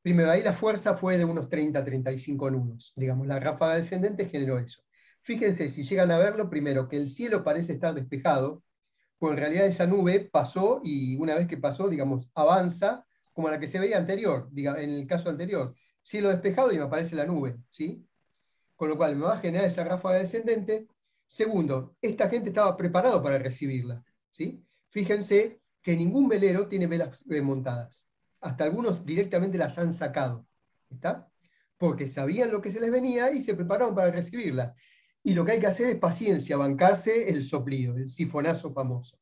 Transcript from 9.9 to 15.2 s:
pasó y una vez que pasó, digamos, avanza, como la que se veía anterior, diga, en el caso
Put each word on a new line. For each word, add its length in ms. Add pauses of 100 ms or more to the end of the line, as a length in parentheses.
pasó 520
y 320
una 180
vez 140
que 80
pasó, 320
digamos, 460
avanza, 680 (280)
como 180
la 80
que 80
se 140
veía 180
anterior, 540
diga, 280
en 100
el 160
caso 220